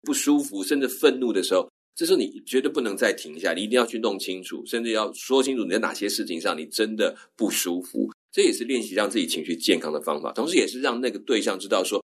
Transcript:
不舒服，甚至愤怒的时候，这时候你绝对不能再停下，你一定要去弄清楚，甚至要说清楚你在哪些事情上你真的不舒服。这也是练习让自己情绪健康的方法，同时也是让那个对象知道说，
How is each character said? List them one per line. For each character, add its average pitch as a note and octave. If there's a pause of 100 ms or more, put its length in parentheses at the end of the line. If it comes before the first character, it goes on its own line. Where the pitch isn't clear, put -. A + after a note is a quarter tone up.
不 D3
舒 C#3+
服， G2+
甚 C#3
至 B2+
愤 B2+
怒 A#2+
的 F#2+
时 F#2
候， F#2 (240)
这 -
时 E3+
候 E3+
你 -
绝 C3
对 D3
不 D3+
能 G#2
再 G#2
停 D#2+
下， F2
你 F2+
一 G#2+
定 A#2+
要 A#2+
去 A#2
弄 G#2
清 F#2
楚， D2+
甚 A#2
至 A#2
要 G#2+
说 C3
清 C3+
楚 A2+
你 E2+
在 F#2
哪 F2
些 G2+
事 G#2
情 E2
上 F2
你 D#2+
真 A2
的 G2+ (200)
不 -
舒 F2
服。 - (220)
这 G3+
也 D#3+
是 A#2
练 A#2+
习 F#2
让 G#2
自 A2+
己 F2+
情 D#2+
绪 E2+
健 F2
康 D#2
的 -
方 D2+
法， -
同 B2
时 F3
也 G#2
是 B2+
让 B2
那 B2+
个 G#2
对 A2
象 G2
知 F#2+
道 G2+
说， G2 (120)